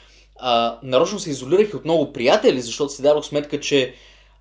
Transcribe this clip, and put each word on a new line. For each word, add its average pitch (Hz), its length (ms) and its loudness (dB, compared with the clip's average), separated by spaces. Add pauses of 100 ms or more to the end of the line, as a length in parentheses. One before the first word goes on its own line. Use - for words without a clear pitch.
(400)
а, 117 440 0
нарочно 156 360 2
се 170 100 -8
изолирах 147 440 0
и - 20 -8
от 135 100 -12
много 160 280 0
приятели, 139 480 2
защото 131 320 -6
си - 80 -14
дадох 147 240 2
сметка, 147 340 -6
че, 135 360 0 (460)